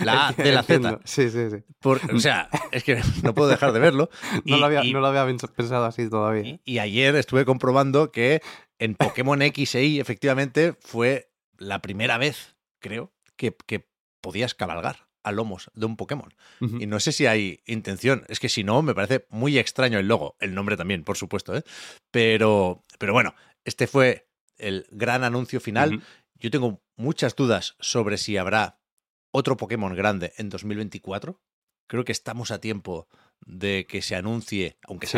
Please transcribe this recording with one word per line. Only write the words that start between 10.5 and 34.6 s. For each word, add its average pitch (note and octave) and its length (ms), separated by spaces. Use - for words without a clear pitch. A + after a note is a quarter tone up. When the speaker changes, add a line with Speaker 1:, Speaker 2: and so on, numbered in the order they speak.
Speaker 1:
fue A#2+ 500
la G2 240
primera A#2 380
vez, C3+ 380
creo, G#2+ 320
que, A2+ 200
que - 220
podías G#2 340
cabalgar E2+ 540
a G#2+ 80
lomos G#2 420
de A2 120
un A2 100
Pokémon. A2+ 360
Speaker 2:
Ujú. A#2+ 180
Speaker 1:
Y A2+ 80
no G#2 140
sé D#3+ 100
si D3 160
hay G#2+ 400
intención. A2+ 640
Es A2 100
que A#2+ 100
si A2+ 140
no, A2 200
me C#3+ 120
parece G2+ 360
muy B2+ 280
extraño A#2 400
el G2 80
logo. G2+ 320
El G2 160
nombre G2+ 220
también, E2+ 260
por G2 140
supuesto, G2 400
¿eh? D#3 80
Pero, G#2+ 720
pero G2+ 120
bueno, A2+ 220
este A#2 240
fue B2+ 400
el F#2+ 360
gran A#2 320
anuncio A#2+ 360
final. A2+ 360
Speaker 2:
Ujú. - 80
Speaker 1:
Yo A#2 160
tengo B2 280
muchas C3 380
dudas A2+ 460
sobre G#2 360
si G2+ 200
habrá F#2+ 420
otro C3 240
Pokémon G#2 400
grande G2 400
en G#2 140
dos F2+ 140
mil G#2 140
veinticuatro. G#2 640
Creo A#2+ 160
que A2+ 80
estamos A2+ 400
a G2+ 80
tiempo F#2+ 480
de F#2+ 440
que G2 140
se - 120
anuncie, G2 720